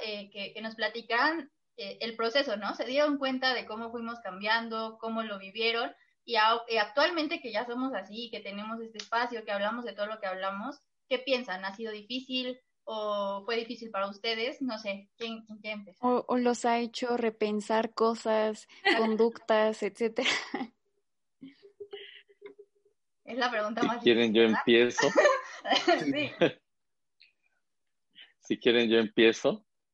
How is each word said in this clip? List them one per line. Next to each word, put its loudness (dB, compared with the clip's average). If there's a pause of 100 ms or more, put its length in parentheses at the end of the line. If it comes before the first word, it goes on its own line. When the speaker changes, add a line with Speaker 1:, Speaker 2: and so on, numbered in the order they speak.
Speaker 1:
eh, -10
que, -12
que -12
nos -8
platicaran, -2 (260)
eh, -12
el -6
proceso, 0
¿no? -6
Se -6
dieron 2
cuenta 0
de -4
cómo -10
fuimos -10
cambiando, -4
cómo -4
lo -8
vivieron, -2 (320)
y -6
a-, 4
y 0
actualmente 0
que -10
ya 0
somos -4
así, -8
que -10
tenemos -10
este -14
espacio, -2
que -6
hablamos -2
de -8
todo -4
lo -8
que -6
hablamos, -6 (280)
¿qué -2
piensan? -4
¿Ha -6
sido -8
difícil -6 (240)
o -4
fue -2
difícil -8
para -4
ustedes? -6
No -4
sé, -8
¿quién, -10
quién -18
quiere -8
empezar? -4
Speaker 2:
O, 0
o 0
los 0
ha 2
hecho -2
repensar 0
cosas, 0 (160)
Speaker 1:
<laughs> 4
Speaker 2:
conductas, 2
etcétera. -2 (3000)
Speaker 1:
Es -10
la 2
pregunta -2
Speaker 3:
Si 2
Speaker 1:
más -2
Speaker 3:
quieren, 6
Speaker 1:
difícil, 0
Speaker 3:
yo 8
Speaker 1:
¿verdad? 4
Speaker 3:
empiezo. 4
Speaker 1:
<laughs> 6 (640)
Sí. -2
Speaker 3:
<laughs> 2 (1800)
Si -2
quieren, 4
yo 6
empiezo. 4 (280)